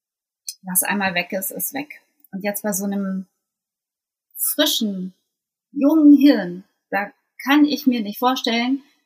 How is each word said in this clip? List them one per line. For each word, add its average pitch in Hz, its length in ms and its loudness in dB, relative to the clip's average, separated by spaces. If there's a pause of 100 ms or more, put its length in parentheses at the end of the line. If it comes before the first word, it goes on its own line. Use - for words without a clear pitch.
(600)
was 185 220 -4
einmal 190 320 -2
weg 175 160 -4
ist, 196 200 -6
ist - 220 -8
weg. - 280 -12 (300)
Und 190 120 -10
jetzt 202 200 -6
bei 208 100 -4
so 185 120 -6
einem 190 400 -6 (1080)
frischen, 202 800 -4 (580)
jungen 294 460 6
Hirn, 190 460 2 (260)
da 196 220 -6 (320)
kann 294 220 4
ich 285 220 -2
mir 240 140 2
nicht 202 180 -10
vorstellen, 254 640 -2 (240)